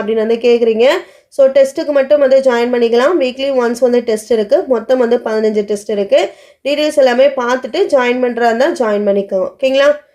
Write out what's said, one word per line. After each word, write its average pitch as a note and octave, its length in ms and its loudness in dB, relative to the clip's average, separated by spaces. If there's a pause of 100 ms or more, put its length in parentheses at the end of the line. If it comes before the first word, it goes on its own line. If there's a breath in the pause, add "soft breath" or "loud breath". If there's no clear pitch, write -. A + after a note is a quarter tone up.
அப்படின்னு G#3+ 140 -4
வந்து A3+ 200 -2
கேக்குறீங்க. A#3 520 2 (420 loud breath)
So, C4+ 200 2
டெஸ்ட்டுக்கு C#4 420 0
மட்டும் C#4+ 300 2
வந்து C4+ 180 4
ஜாயின் B3 340 0
பண்ணிக்கலாம். A#3+ 480 0
வீக்லி C4 320 -4
ஒன்ஸ் A#3+ 280 -2
வந்து B3 200 2
டெஸ்ட் A#3 320 -4
இருக்கு. A3+ 360 0
மொத்தம் B3+ 300 0
வந்து A#3+ 260 0
பதினஞ்சு G#3+ 380 -2
டெஸ்ட் G#3 280 -8
இருக்கு. A3 400 0 (340 loud breath)
டீடெயில்ஸ் D4 320 -2
எல்லாமே C4 300 4
பார்த்துட்டு B3+ 500 -4
ஜாயின் B3+ 440 0
பண்றதா A#3+ 240 -2
இருந்தா A#3 240 0
ஜாயின் G#3+ 380 -2
பண்ணிக்கோங்க. G3 420 -2 (100)
ஓகேங்களா? C4+ 380 2 (180)